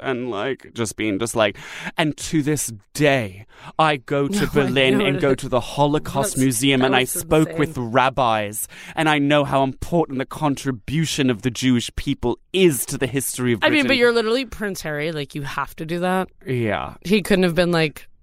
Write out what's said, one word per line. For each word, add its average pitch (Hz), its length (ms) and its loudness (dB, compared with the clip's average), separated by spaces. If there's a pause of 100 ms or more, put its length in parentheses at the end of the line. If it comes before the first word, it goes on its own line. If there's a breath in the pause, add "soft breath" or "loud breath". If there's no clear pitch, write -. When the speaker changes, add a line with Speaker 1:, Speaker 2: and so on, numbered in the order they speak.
Speaker 1:
and, 127 300 -6
like, 120 420 -6
just 113 240 -4
being 104 220 -2
just 120 160 -4
like, 107 220 2 (400 loud breath)
"And 156 200 -2
to - 240 -2
this 143 320 -2 (220)
day, 120 500 0 (340 loud breath)
I 156 180 2
go 143 300 -2
to 196 60 -2
Speaker 2:
<laughs> 208 80 0
No, - 0 -
I 135 120 -2
Speaker 1:
Berlin 135 440 4
Speaker 2:
know 135 80 2
Speaker 1:
and 139 120 0
Speaker 2:
it - 40 -2
Speaker 1:
go 139 100 4
Speaker 2:
is. 131 60 2
Speaker 1:
to 131 120 -6
the 123 120 2
Holocaust 143 720 0
Speaker 2:
That's, 131 80 0
Speaker 1:
Museum 131 400 4
Speaker 2:
that 131 60 4
Speaker 1:
and 131 80 4
I 127 60 4
Speaker 2:
was 127 100 -2
Speaker 1:
spoke 156 480 0
with 151 180 -2
Speaker 2:
insane. 120 140 -4
Speaker 1:
rabbis, 113 760 0 (280 loud breath)
and 160 120 0
I 151 120 2
know 143 260 2
how 135 180 0
important 135 540 -2
the 131 80 -4
contribution 139 1040 -2
of 104 140 -2
the 123 80 0
Jewish 123 440 2
people - 440 -4 (120)
is 175 360 4
to 143 100 -6
the 131 100 -2
history 123 460 -2
of 110 80 -2
Speaker 2:
I 302 80 4
mean, - 20 0 (140)
Speaker 1:
Britain." - 40 0
Speaker 2:
but 269 80 4
you're 240 140 4
literally 233 340 0
Prince 202 360 -6
Harry, 151 300 -4
like, 147 240 -8
you 147 80 -8
have 139 340 -6
to 170 80 -8
do 170 140 -4
that. 185 300 0 (180)
Speaker 1:
Yeah. 104 480 -2 (100)
Speaker 2:
He 190 160 4
couldn't 185 220 4
have 175 120 2
been 175 160 2
like, 160 360 0 (160)